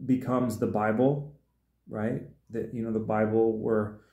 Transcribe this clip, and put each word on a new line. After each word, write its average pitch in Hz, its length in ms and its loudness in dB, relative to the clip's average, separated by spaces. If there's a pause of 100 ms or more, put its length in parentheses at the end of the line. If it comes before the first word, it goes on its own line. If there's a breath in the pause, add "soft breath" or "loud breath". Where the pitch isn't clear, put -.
becomes 123 540 0
the 117 80 0
Bible, 110 680 2 (540)
right? 117 340 -4 (280)
That, 113 240 -8
you 113 80 -6
know, 113 100 -4
the 110 60 0
Bible 110 600 2
were, 107 420 0 (120)